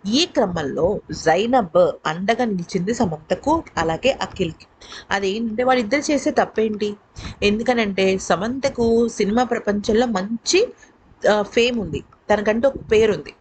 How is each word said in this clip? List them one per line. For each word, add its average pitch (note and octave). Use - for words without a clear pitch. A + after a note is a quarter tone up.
ఈ B3+
క్రమంలో F3
జైనబ్ F3+
అండగా G3+
నిలిచింది G3
సమంతకు G#3
అలాగే E3
అఖిల్కి. F3+
అదేంటంటే G#3+
వాళ్ళిద్దరు B3+
చేసే C#4+
తప్పేంటి? G#3+
ఎందుకనంటే G#3
సమంతకు A#3
సినిమా A3
ప్రపంచంలో G#3+
మంచి, A3+
ఆ, G#3
ఫేమ్ A#3
ఉంది, D3+
తనకంటూ G#3+
ఒక C4+
పేరుంది. G#3+